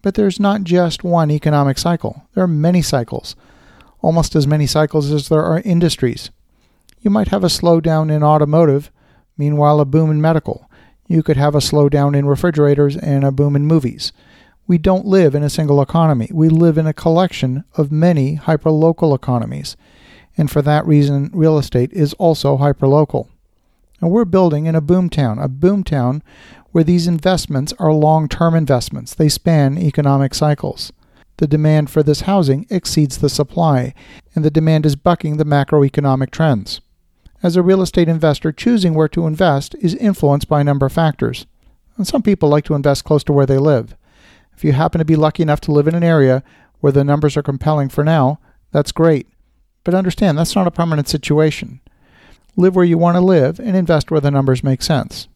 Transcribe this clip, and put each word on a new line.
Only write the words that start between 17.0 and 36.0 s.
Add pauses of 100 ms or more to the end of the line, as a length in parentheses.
of
many
hyperlocal
economies. (600)
And
for
that
reason,
real
estate
is
also
hyperlocal. (720)
And
we're
building
in
a
boom
town,
a
boom
town (500)
where
these
investments
are
long-term
investments.
They
span
economic
cycles. (460)
The
demand
for
this
housing
exceeds
the
supply, (400)
and
the
demand
is
bucking
the
macroeconomic